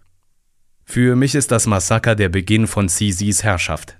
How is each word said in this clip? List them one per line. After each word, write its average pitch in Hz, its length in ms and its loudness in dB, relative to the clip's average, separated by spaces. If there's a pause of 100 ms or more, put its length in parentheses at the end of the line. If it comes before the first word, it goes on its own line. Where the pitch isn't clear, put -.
(840)
"Für 123 300 2
mich 131 220 2
ist 139 160 0
das 110 160 0
Massaker 110 480 0
der 98 140 0
Beginn 104 360 0
von 101 220 -2
Sisis 101 560 -2
Herrschaft", 87 560 -4